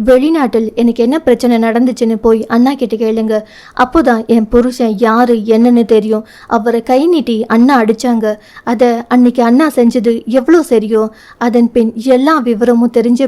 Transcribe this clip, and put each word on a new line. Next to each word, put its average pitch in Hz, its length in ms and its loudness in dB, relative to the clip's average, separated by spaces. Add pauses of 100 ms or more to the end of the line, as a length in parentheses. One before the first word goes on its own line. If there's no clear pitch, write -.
வெளிநாட்டில் 254 720 0
எனக்கு 233 280 0
என்ன 262 160 0
பிரச்சனை 240 400 0
நடந்துச்சுன்னு 226 580 -2
போய் 226 300 0
அண்ணா 247 280 0
கிட்ட 226 220 -6
கேளுங்க. 220 460 -2 (340)
அப்போதான் 226 500 0
என் 226 220 0
புருஷன் 240 480 0
யாரு 233 380 2
என்னன்னு 226 500 2
தெரியும். 214 420 0 (200)
அவரை 233 360 -2
கை 262 240 0
நீட்டி 240 400 -2
அண்ணா 240 360 2
அடிச்சாங்க. 220 540 -2 (280)
அத 233 440 0
அன்னைக்கு 247 340 2
அண்ணா 254 260 2
செஞ்சது 233 560 0
எவ்வளோ 277 440 2
சரியோ. 220 400 0 (300)
அதன் 233 320 0
பின் 226 240 -2
எல்லா 262 480 0
விவரமும் 240 500 0
தெரிஞ்ச 240 360 0